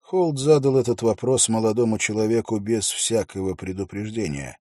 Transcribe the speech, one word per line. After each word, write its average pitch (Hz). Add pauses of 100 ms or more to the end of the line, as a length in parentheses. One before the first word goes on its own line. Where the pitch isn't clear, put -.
Холт 165
задал 139
этот 120
вопрос 117
молодому 113
человеку 110
без 104
всякого 95
предупреждения. 92